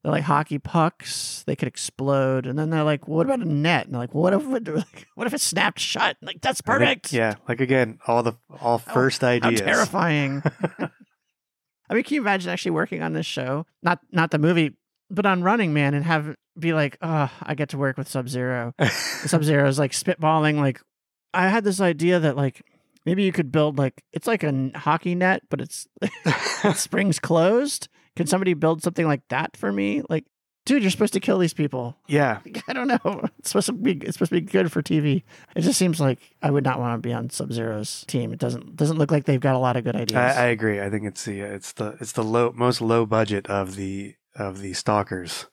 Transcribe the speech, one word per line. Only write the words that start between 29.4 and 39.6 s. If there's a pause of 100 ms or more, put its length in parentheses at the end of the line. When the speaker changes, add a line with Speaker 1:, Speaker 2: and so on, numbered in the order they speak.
Speaker 1:
for
me?"
Like, (400)
dude,
you're
supposed
to
kill
these
people. (120)
Speaker 2:
Yeah.
Speaker 1:
Like,
I
don't
know. (260)
<laughs>
It's
supposed
to
be,
it's
supposed
to
be
good
for
T
V. (320)
It
just
seems
like (240)
I
would
not
wanna
be
on
Sub-Zero's
team.
It
doesn't,
doesn't
look
like
they've
got
a
lot